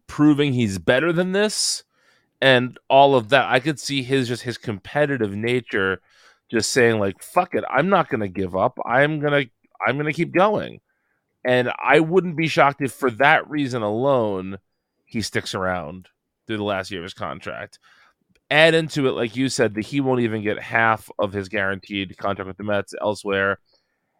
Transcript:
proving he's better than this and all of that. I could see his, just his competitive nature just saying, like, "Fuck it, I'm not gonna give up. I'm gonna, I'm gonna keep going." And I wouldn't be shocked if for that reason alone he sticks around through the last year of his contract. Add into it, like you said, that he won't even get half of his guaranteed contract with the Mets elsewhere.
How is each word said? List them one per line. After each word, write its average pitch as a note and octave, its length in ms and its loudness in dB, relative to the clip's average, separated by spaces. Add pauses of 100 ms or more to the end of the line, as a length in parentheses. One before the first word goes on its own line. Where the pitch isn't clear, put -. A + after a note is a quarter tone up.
proving D3 460 4
he's A2 260 0
better C3 340 2
than F3+ 200 0
this - 500 -2 (580)
and B2 380 2 (100)
all C#3 280 6
of A2 140 0
that. B2 200 2
I B2+ 80 2
could C#3 220 -4
see C#3 240 -4
his, B2+ 240 0
just A#2+ 160 -6
his B2 140 -8
competitive A#2 760 -4
nature G#2+ 680 -2 (480)
just A2+ 220 0
saying, A#2 300 4
like, G2 200 -2
"Fuck - 360 -2
it, G#2+ 120 2
I'm D3 200 0
not F#3 200 2
gonna G#2+ 200 -4
give F#2 260 -6
up. G#2 320 0
I'm D3 320 2
gonna, C#3+ 280 0 (380)
I'm B2 120 0
gonna D3+ 160 -4
keep D3 200 -4
going." D#3 480 0 (640)
And B2 280 2 (120)
I C#3 160 6
wouldn't E3+ 360 0
be D#3+ 100 -2
shocked C#3+ 360 2
if C3 100 -2
for B2+ 200 0
that C3+ 380 2
reason B2+ 320 -2
alone G#2 760 0 (460)
he A2+ 180 -6
sticks - 320 -6
around F#2 540 -6 (380)
through A2 100 -6
the G#2 80 -4
last F#2+ 260 -4
year G2 100 -8
of E2+ 40 -10
his F#2+ 100 -14
contract. D#2+ 640 -12 (720)
Add D#3+ 240 6
into D#3 320 0
it, B2 60 2
like A#2 240 -4
you C3 120 0
said, A2 260 0
that G#2+ 120 -4
he C#3 140 -4
won't C3 200 0
even A2 220 -2
get G#2 180 -4
half A2+ 480 0 (120)
of G2 120 -2
his G2 160 -6
guaranteed G2 720 -4
contract G2 300 -6
with F#2+ 80 -14
the G2+ 80 -12
Mets G2+ 360 -4
elsewhere. G2 600 -2 (600)